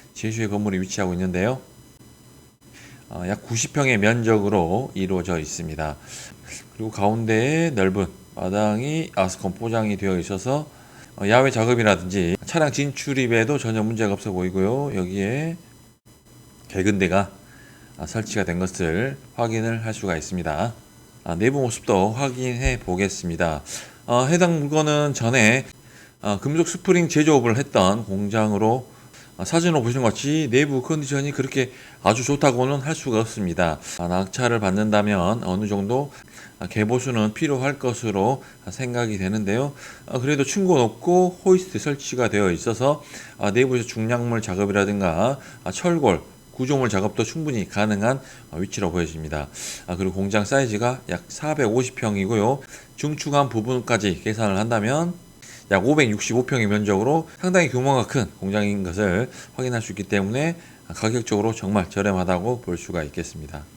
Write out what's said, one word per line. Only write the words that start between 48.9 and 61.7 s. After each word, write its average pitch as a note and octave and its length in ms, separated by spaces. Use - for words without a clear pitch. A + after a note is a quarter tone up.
보여집니다. D#2 560
아, F2+ 80
그리고 F#2 200
공장 G2 280
사이즈가 B2 640
약 F2 220
사백오십 B2+ 640
평이고요. G#2+ 640
중추관 D3 500
부분까지 A2+ 720
계산을 G#2+ 360
한다면 A#2+ 560
약 G2 160
오백육십오 A#2 580
평의 A#2 220
면적으로 G#2 640
상당히 F3+ 300
규모가 B2+ 380
큰 B2 220
공장인 G2+ 420
것을 F#2+ 480
확인할 B2 260
수 G#2 120
있기 G2 100
때문에 A#2 540
가격적으로 A2 640
정말 G2 360